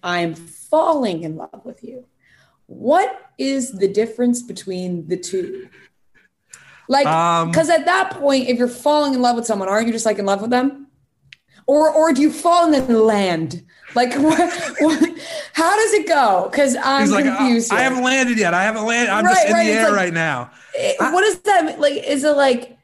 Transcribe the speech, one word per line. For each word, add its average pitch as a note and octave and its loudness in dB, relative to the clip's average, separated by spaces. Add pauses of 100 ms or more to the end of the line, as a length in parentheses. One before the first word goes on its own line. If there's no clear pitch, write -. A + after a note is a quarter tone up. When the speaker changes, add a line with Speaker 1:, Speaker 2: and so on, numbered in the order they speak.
Speaker 1:
"I'm F3 -4
falling C4+ -2
in D#3+ -8
love - -16
with - -20
you." B3 -18 (640)
What F4+ 0 (180)
is C4+ -4
the F#3+ -2
difference A#3+ -2
between F3+ -8
the F3+ -2
two? - -8 (1200)
Like, C#4 2
Speaker 2:
Um, E3 0
Speaker 1:
'cause D#4 2
at D#4+ 2
that F#4 0
point, C4+ 0
if B3 0
you're B3 0
falling D4 0
in B3+ -2
love A#3+ 2
with A#3 -6
someone, G3+ -4
aren't G#3+ 0
you A3+ -2
just, A3+ -4
like, G#3 0
in G3+ -4
love G3 0
with A#3 -4
them? B3+ -2 (800)
Or, D4+ 4
or D#4+ 2
do C4 2
you D4+ 4
fall E4+ 2
and D#4+ 4
then B3 2
land? F3 0 (300)
Like, A#3+ 0
<laughs> C#4+ -4
what, D#4 0
what, D#4 0 (340)
how E4+ 2
does A4 2
it F#4 0
go? G#3+ 2
'Cause C4+ 2
I'm C4+ 0
Speaker 2:
He's C#4 2
like, D4 2
Speaker 1:
confused A#3+ 0
Speaker 2:
"I, G3+ 0
I A3+ 0
Speaker 1:
here. C4 2
Speaker 2:
haven't B3+ -2
landed B3+ 0
yet. F3 2
I F3+ 2
haven't A3 -2
landed. A#3 0
I'm G3+ 0
Speaker 1:
Right, F#4 4
Speaker 2:
just E4 4
in G#3+ 2
Speaker 1:
right. A3+ 2
Speaker 2:
the - 2
Speaker 1:
It's A3 2
Speaker 2:
air A3 4
Speaker 1:
like, - 2
Speaker 2:
right F3+ 0
now." D3+ -4 (220)
Speaker 1:
it, C#5 -2
Speaker 2:
I C#4 0
Speaker 1:
what F4+ 2
does G4+ 0
that F#4 2
mean? - -6
Like, C#4+ 2 (100)
is C#4 -2
it D4+ 2
like C4+ 0